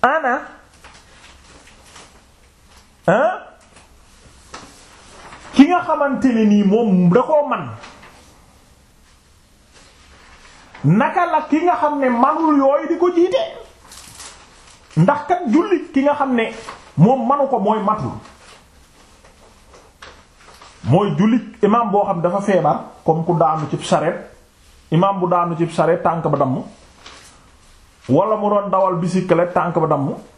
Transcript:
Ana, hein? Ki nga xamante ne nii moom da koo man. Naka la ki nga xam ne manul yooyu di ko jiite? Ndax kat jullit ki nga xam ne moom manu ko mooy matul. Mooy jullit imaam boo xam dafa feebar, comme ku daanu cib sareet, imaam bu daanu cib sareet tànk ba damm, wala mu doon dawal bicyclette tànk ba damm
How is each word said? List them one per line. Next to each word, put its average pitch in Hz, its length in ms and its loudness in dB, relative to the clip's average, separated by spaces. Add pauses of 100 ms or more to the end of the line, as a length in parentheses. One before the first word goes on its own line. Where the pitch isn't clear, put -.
Ana, 269 400 0 (2750)
hein? 247 240 2 (2250)
Ki 269 140 8
nga 349 160 0
xamante 285 500 -2
ne 220 140 2
nii 208 180 4
moom 190 460 2
da 240 120 4
koo 285 260 0
man. 214 160 -4 (3250)
Naka 330 420 2
la 311 140 0 (100)
ki 320 140 0
nga 349 120 2
xam 294 220 -2
ne 262 100 0
manul 294 500 2
yooyu 277 300 2
di 330 80 -2
ko 359 140 2
jiite? 359 320 0 (1500)
Ndax 285 320 2
kat 359 120 0 (100)
jullit 330 420 0
ki 269 140 0
nga 285 80 2
xam 277 200 -2
ne 226 180 -2 (440)
moom 226 300 4
manu 277 220 0
ko 240 100 -2
mooy 214 240 0
matul. 170 320 -4 (2750)
Mooy 185 340 2
jullit 220 440 0
imaam 214 280 2
boo 202 160 2
xam 170 160 -4
dafa 180 180 -2
feebar, 170 440 0 (200)
comme 160 200 0
ku 175 120 0
daanu 156 320 0
cib 156 140 -8
sareet, 127 480 -2 (640)
imaam 190 280 2
bu 180 80 -2
daanu 175 300 0
cib 165 120 -2
sareet 170 320 0
tànk 165 260 -2
ba 143 100 -2
damm, 135 240 -2 (1500)
wala 196 280 2
mu 208 120 -2
doon 202 220 0
dawal 190 260 0
bicyclette 175 560 0
tànk 170 260 -2
ba 160 80 0
damm 147 280 -2 (240)